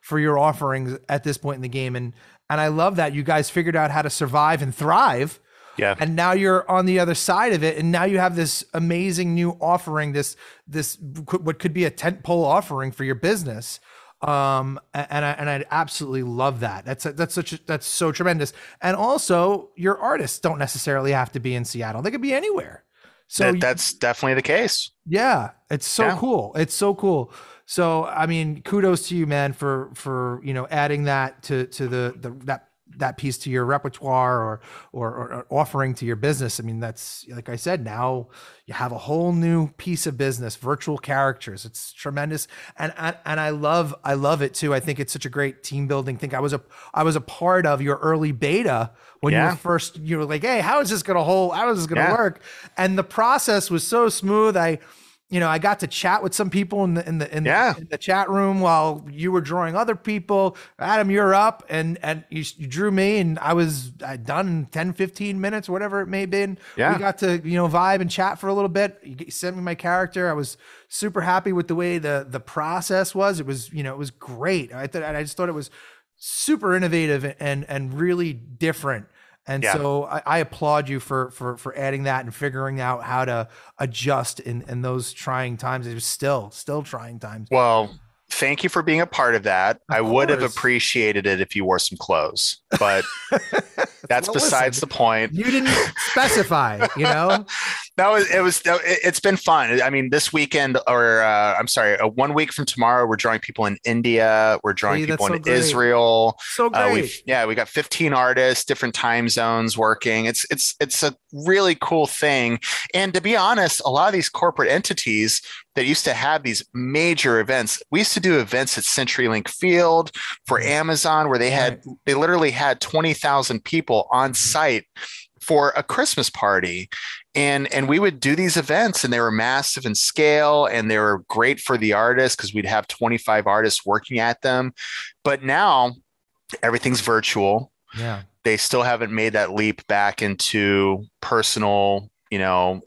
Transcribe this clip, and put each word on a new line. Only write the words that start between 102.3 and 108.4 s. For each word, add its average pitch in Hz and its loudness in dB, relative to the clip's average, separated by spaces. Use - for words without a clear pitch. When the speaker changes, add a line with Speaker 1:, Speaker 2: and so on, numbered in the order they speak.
Speaker 2:
week 151 0
from 147 -4
tomorrow, 123 4
we're 110 0
drawing 113 0
people - -4
in 101 0
India. 113 4
We're 104 0
drawing 101 0
Speaker 1:
See, - 0
that's 156 -2
Speaker 2:
people 101 2
Speaker 1:
so 175 2
Speaker 2:
in 160 -6
Speaker 1:
great. 127 2
Speaker 2:
Israel. 120 4
Speaker 1:
So 233 2
Speaker 2:
Uh, 107 2
Speaker 1:
great. - 4
Speaker 2:
we've, - -2
yeah, 127 2
we 110 -2
got 110 -2
fifteen 151 -2
artists, 127 4